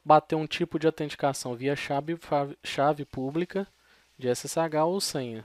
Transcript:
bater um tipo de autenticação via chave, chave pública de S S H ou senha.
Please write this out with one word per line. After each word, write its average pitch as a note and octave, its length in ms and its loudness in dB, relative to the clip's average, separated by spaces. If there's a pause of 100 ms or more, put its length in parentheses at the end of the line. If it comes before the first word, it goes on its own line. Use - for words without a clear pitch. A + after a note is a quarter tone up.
bater D3+ 300 6
um D#3 100 0
tipo - 320 -2
de D#3 80 0
autenticação C#3+ 720 -2
via C3+ 200 -2
chave, D3+ 400 -4 (480)
chave D3 420 0
pública E3 640 -4 (520)
de B2+ 80 -4
S B2 180 0
S C#3+ 140 -4
H D#3 260 2
ou F#3+ 160 0
senha. A#2 440 -4